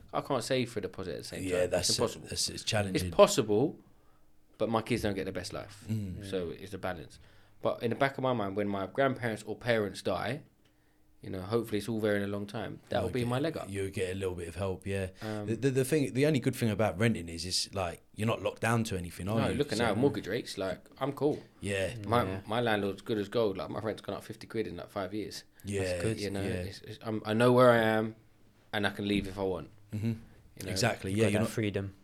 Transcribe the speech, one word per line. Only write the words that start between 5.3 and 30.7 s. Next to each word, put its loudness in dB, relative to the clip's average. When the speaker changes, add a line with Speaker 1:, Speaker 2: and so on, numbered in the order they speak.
Speaker 1:
best -8
life. -12
Speaker 2:
Mm. -4
Speaker 1:
So -2
Speaker 3:
Mm. -10
Speaker 1:
it's -10
a -8
balance. -8
But 0
in 0
the -2
back 0
of -2
my 2
mind, -2
when 0
my -2
grandparents 0
or -6
parents 0
die, -2
you -10
know, -6
hopefully 0
it's -4
all -2
there 4
in 0
a -2
long -4
time, -8
that 0
will 0
Speaker 2:
You'll -4
Speaker 1:
be 0
Speaker 2:
get, 0
Speaker 1:
my 0
leg -2
up. -6
Speaker 2:
you'll -4
get -2
a -6
little -2
bit -8
of -12
help, -4
yeah. -2
Speaker 1:
Um, -4
Speaker 2:
The, 0
the, 2
the 2
thing, 2
the 4
only 4
good 0
thing 2
about 2
renting 2
is -8
it's, -4
like, -4
you're -2
not 0
locked -2
down 4
to -2
anything, -8
are 0
Speaker 1:
No, 2
Speaker 2:
you? 0
Speaker 1:
look 0
at 0
Speaker 2:
So 2
Speaker 1:
now, 2
mortgage 2
rates, -6
like, -2
I'm 0
cool. 0
Speaker 2:
Yeah. -2
Speaker 1:
My, 4
Speaker 3:
Yeah. -4
Speaker 1:
my 0
landlord's 0
good -2
as -2
gold. 2
Like, -6
my -6
rent's -4
gone -6
up -10
fifty -14
quid -4
in, -8
like, -14
five -4
years. -8
Speaker 2:
Yeah, -2
Speaker 3:
That's -2
good. -2
Speaker 1:
You -2
know, -2
Speaker 2:
yeah. -2
Speaker 1:
it's, -6
it's, -14
I'm, -4
I 0
know 8
where 10
I 6
am, 2
and 0
I 2
can -4
leave 2
if -8
I -2
want. -4
Speaker 2:
Mm-hmm. -2
Speaker 1:
You -10
know? -6